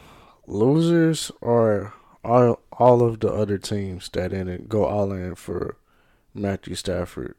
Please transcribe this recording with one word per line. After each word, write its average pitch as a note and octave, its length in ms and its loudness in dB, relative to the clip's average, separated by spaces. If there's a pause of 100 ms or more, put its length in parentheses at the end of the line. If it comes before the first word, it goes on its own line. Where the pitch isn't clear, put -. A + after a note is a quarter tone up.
(460)
losers D#3+ 840 2 (100)
are A2 520 0 (280)
all, A#2+ 380 4 (140)
all B2 280 6
of A2+ 200 0
the G#2 100 0
other G2+ 260 0
teams F#2+ 520 -8
that F#2 220 -4
didn't F#2 360 -8
go G#2+ 160 0
all G2 300 0
in F2+ 220 -8
for - 420 -8 (560)
Matthew G2 420 -6
Stafford. F2 640 -6